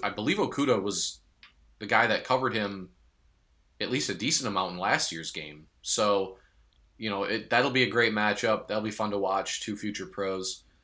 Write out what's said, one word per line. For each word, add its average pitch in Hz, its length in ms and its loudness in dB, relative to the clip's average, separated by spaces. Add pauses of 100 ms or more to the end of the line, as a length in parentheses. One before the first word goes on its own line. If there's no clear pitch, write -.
I 104 60 0
believe 113 260 0
Okudah 139 440 2
was 92 380 -2 (600)
the 110 60 -8
guy 113 200 4
that 107 160 0
covered 127 320 2
him 101 360 -4 (880)
at 104 120 -2
least 131 180 -2
a 98 40 -2
decent 113 340 0
amount 95 240 0
in 90 60 -8
last 110 340 2
year's 82 180 -8
game. 76 380 -12 (140)
So, 98 540 2 (640)
you 110 120 -4
know, 98 120 -2
it, 104 260 -2
that'll 127 220 4
be 127 140 4
a 113 40 0
great 117 240 2
matchup. 107 540 2
That'll 107 160 -2
be 107 80 -4
fun 107 220 -2
to 101 60 0
watch. 95 420 -2
Two 104 160 -6
future 104 280 -6
pros, 95 600 -4 (200)